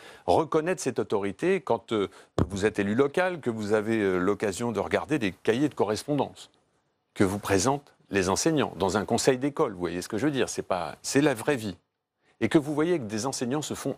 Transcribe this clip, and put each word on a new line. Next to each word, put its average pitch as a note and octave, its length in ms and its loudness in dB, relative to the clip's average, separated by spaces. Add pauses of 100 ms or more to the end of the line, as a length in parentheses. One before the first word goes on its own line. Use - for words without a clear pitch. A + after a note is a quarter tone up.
(260)
Reconnaître D#3 560 2
cette B2 180 -2
autorité A2 640 -2
quand, - 320 -4
euh, G2 160 0 (400)
vous G2 160 0
êtes G#2+ 140 0
élu G2+ 160 0
local, E3+ 440 0
que B2 100 -4
vous G#2+ 240 -2
avez, A2 260 2
euh, F#2+ 180 2
l'occasion G2+ 540 0
de G2 80 -2
regarder F#2 400 0
des G2+ 120 0
cahiers B2+ 380 0
de - 60 -12
correspondance G#2+ 720 -2 (640)
que G#2+ 100 2
vous G2 160 2
présentent G#2+ 540 0 (160)
les F#2+ 200 2
enseignants A2+ 480 2
dans F#2+ 200 0
un G2 80 0
conseil B2+ 320 2
d'école, C#3 360 -2
vous F2+ 60 -10
voyez F2 220 -4
ce - 60 -10
que A2 100 -4
je A2 80 0
veux D#3 60 2
dire, A#2+ 180 0
c'est F#2 140 -6
pas, F2 380 -4
c'est - 200 0
la D3 120 4
vraie A#2 240 -2
vie. G#2+ 200 -6 (640)
Et A2+ 80 2
que E3+ 80 6
vous D3 160 0
voyez E3 240 2
que C3+ 60 -8
des G#2+ 220 -4
enseignants C3+ 360 -2
se A#2+ 120 -8
font - 240 -6